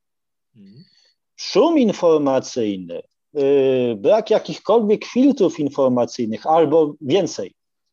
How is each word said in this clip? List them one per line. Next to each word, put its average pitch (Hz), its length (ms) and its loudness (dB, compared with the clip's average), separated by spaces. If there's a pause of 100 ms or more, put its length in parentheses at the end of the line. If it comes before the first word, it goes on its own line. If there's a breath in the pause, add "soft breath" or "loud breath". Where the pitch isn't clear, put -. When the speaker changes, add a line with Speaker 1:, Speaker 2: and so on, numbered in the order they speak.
(560)
Speaker 1:
Mhm. 117 280 -20 (520 soft breath)
Speaker 2:
Szum 311 420 2
informacyjny, 131 1200 0 (300)
yy, 135 640 2
brak 196 340 0
jakichkolwiek 208 720 0
filtrów 226 560 0
informacyjnych 123 840 -2
albo 156 540 2
więcej, 143 540 -4 (380)